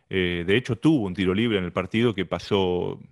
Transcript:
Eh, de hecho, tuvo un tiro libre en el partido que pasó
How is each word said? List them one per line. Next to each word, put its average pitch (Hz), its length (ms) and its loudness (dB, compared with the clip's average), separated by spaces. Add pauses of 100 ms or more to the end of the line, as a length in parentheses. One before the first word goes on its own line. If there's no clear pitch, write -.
Eh, 87 380 0
de 98 100 4
hecho, 123 200 -2
tuvo 147 300 2
un 90 80 -6
tiro 92 200 2
libre 110 240 2
en 90 60 -2
el 87 80 -6
partido 110 420 0
que 92 100 -4
pasó 92 760 -2 (120)